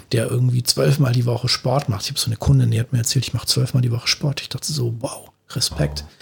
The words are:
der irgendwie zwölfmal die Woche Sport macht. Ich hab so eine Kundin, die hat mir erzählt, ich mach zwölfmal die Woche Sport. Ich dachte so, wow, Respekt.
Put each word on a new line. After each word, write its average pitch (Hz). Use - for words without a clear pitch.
der 135
irgendwie 123
zwölfmal 139
die 123
Woche 120
Sport 131
macht. 101
Ich -
hab 139
so -
eine 113
Kundin, 131
die 110
hat 117
mir 127
erzählt, 117
ich -
mach 117
zwölfmal 127
die 123
Woche 123
Sport. -
Ich -
dachte -
so, 120
wow, -
Respekt. 73